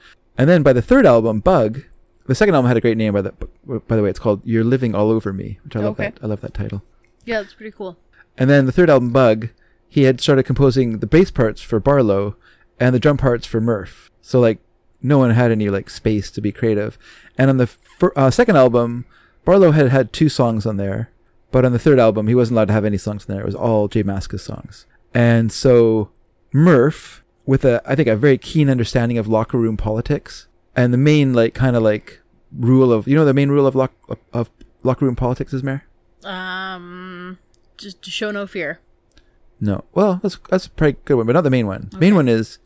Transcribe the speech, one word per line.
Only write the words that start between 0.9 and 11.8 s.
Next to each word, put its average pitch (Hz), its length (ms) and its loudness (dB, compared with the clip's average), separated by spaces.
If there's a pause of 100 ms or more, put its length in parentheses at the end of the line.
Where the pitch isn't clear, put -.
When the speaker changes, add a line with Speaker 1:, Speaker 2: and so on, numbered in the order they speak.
Speaker 1:
album, 113 360 4
Bug, 135 420 0 (440)
the 131 80 -2
second 202 200 2
album 127 140 2
had 120 80 2
a 113 40 0
great 113 160 0
name, 107 160 -2
by 101 100 0
the, 95 100 -8 (540)
by - 100 -2
the 107 60 0
way. 101 60 0
It's 98 100 -8
called 104 260 -2
You're 113 180 -2
Living 120 320 -2
All 107 160 0
Over 104 220 -4
Me, 95 300 -12
which - 120 -18
I 110 40 -6
love 104 200 -6
Speaker 2:
Okay. 104 120 -6
Speaker 1:
that. - 100 -20
I 110 60 -10
love 104 140 -8
that - 120 -16
title. 101 300 -10 (420)
Speaker 2:
Yeah, 226 160 -6
that's 196 140 -18
pretty 214 200 -20
cool. 185 220 -16 (400)
Speaker 1:
And 127 120 0
then 143 160 6
the 127 60 -2
third - 180 4
album, 127 220 4
Bug, 113 380 2 (400)
he 143 140 0
had 131 180 2
started 135 220 2
composing 123 560 0
the 107 80 -6
bass 175 240 2
parts 113 300 -2
for - 180 -4
Barlow 104 560 0 (440)